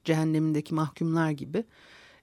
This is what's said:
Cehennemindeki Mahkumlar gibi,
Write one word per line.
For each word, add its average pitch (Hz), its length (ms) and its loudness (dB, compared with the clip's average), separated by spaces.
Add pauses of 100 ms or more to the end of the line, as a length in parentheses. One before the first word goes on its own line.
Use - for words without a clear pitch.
Cehennemindeki 156 720 0
Mahkumlar 160 580 0
gibi, 156 340 -6 (580)